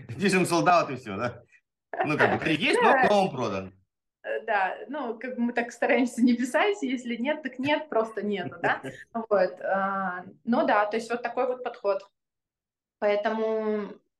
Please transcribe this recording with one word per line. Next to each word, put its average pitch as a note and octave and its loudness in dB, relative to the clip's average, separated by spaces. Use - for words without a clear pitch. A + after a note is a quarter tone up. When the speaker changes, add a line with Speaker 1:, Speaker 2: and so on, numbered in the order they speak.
Speaker 1:
<laughs> A#2 -12
пишем F#3 4
sold D#3+ 2
out E3+ 6
и C3 -6
всё, G2+ -8
да? A#2+ -6
Ну, - 0
как - 4
бы, - 0
тариф D3+ 0
есть, D#4+ 2
но, A#4 6
Speaker 2:
<laughs> C4 4
Да. A#3+ 6
Speaker 1:
но G3+ 6
он F3+ 0
продан. G2+ -4
Speaker 2:
Э, - -4
да, G3 0
ну, B3 -6
как B3+ -8
бы A#3+ -2
мы A#3+ 0
так A#3+ -2
стараемся A#3+ 0
не A#3+ 6
писать, D#4+ 0
если A#3+ -4
нет, D4+ -2
так B3+ -10
нет, D4 -2
просто A3 -2
нету, G3 -4
да? A3 0
Speaker 1:
<laughs> - -10
Speaker 2:
Вот, F#3+ 2
а, F#3+ -2
ну C4 2
да, G#3+ 4
то A3 -2
есть A3+ -6
вот A#3+ -4
такой B3 -2
вот B3 -4
подход. G3+ -2
Поэтому, G#3+ 0